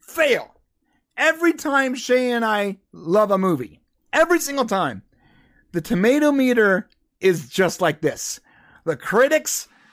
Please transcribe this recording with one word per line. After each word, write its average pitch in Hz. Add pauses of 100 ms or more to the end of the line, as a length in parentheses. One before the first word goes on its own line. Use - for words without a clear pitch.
fail, 247 (600)
every 320
time 269
Shay 247
and 233
I 202 (140)
love 202
a 196
movie, 165 (320)
every 330
single 277
time, 160 (720)
the 170
tomato 254
meter 240 (300)
is 160
just 185
like 156
this. - (460)
The 160
critics 285 (260)